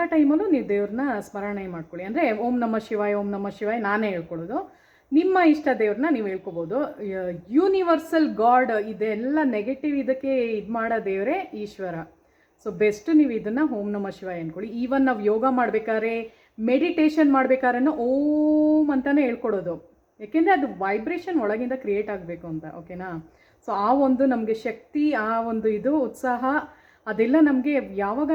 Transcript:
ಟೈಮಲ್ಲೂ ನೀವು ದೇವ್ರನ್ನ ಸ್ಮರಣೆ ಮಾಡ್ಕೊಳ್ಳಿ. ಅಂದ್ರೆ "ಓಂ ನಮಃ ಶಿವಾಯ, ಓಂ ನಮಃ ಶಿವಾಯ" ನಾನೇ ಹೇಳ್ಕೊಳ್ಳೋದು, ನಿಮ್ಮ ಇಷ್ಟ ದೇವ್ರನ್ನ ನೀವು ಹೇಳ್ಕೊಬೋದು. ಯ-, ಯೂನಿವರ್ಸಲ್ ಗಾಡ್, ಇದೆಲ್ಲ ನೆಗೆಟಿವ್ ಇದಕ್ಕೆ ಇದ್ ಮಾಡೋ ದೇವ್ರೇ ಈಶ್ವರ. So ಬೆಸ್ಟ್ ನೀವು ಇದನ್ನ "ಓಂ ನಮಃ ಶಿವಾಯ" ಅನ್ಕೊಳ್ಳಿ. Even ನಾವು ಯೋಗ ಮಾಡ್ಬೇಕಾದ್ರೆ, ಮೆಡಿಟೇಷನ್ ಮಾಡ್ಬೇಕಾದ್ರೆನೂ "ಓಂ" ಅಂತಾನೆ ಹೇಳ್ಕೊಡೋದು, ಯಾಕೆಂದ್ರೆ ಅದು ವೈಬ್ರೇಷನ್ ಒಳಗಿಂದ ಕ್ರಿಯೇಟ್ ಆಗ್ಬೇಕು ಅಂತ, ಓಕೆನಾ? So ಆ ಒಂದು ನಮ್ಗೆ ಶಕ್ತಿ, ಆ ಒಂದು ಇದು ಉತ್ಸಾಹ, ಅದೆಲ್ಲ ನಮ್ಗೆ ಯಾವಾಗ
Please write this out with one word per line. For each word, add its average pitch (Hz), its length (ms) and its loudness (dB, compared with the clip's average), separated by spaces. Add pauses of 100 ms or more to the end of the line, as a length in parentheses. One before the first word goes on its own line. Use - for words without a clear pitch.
ಟೈಮಲ್ಲೂ 320 440 2
ನೀವು 226 180 2
ದೇವ್ರನ್ನ 202 320 -2 (200)
ಸ್ಮರಣೆ 202 460 -8
ಮಾಡ್ಕೊಳ್ಳಿ. 170 400 -12
ಅಂದ್ರೆ 247 260 0
"ಓಂ 240 260 -2
ನಮಃ 226 200 0
ಶಿವಾಯ, 208 360 -2
ಓಂ 202 160 -2
ನಮಃ 202 180 -6
ಶಿವಾಯ" 214 300 -4
ನಾನೇ 214 300 0
ಹೇಳ್ಕೊಳ್ಳೋದು, 175 640 -6 (380)
ನಿಮ್ಮ 370 340 4
ಇಷ್ಟ 302 220 4 (100)
ದೇವ್ರನ್ನ 214 320 0
ನೀವು 220 160 0
ಹೇಳ್ಕೊಬೋದು. 190 760 -6
ಯ-, 185 360 -6 (120)
ಯೂನಿವರ್ಸಲ್ 320 840 2
ಗಾಡ್, 240 380 4
ಇದೆಲ್ಲ 220 720 -2
ನೆಗೆಟಿವ್ 262 520 -2
ಇದಕ್ಕೆ 262 560 0
ಇದ್ 208 180 -6
ಮಾಡೋ 226 340 -2
ದೇವ್ರೇ 214 500 -2
ಈಶ್ವರ. 202 400 -10 (720)
So 208 60 -8
ಬೆಸ್ಟ್ 208 440 2
ನೀವು 285 140 6
ಇದನ್ನ 220 280 -2 (140)
"ಓಂ 208 180 -4
ನಮಃ 202 180 -4
ಶಿವಾಯ" 185 320 -8
ಅನ್ಕೊಳ್ಳಿ. 214 440 -8
Even 269 180 2
ನಾವು 254 180 2
ಯೋಗ 220 300 2
ಮಾಡ್ಬೇಕಾದ್ರೆ, 226 920 -2 (180)
ಮೆಡಿಟೇಷನ್ 302 720 4
ಮಾಡ್ಬೇಕಾದ್ರೆನೂ 262 600 2
"ಓಂ" 302 960 2
ಅಂತಾನೆ 285 320 2
ಹೇಳ್ಕೊಡೋದು, 208 720 -4 (280)
ಯಾಕೆಂದ್ರೆ 320 320 2
ಅದು 285 140 2
ವೈಬ್ರೇಷನ್ 220 720 -2
ಒಳಗಿಂದ 226 360 -2
ಕ್ರಿಯೇಟ್ 208 340 -4
ಆಗ್ಬೇಕು 175 360 -10
ಅಂತ, 160 180 -8 (100)
ಓಕೆನಾ? 175 580 -12 (340)
So 226 60 -4
ಆ 202 200 2
ಒಂದು 269 340 4
ನಮ್ಗೆ 226 280 0
ಶಕ್ತಿ, 294 580 -2
ಆ 226 280 0
ಒಂದು 226 280 -2
ಇದು 233 300 0
ಉತ್ಸಾಹ, 247 460 -2 (600)
ಅದೆಲ್ಲ 220 340 2
ನಮ್ಗೆ 262 560 2
ಯಾವಾಗ 226 380 -2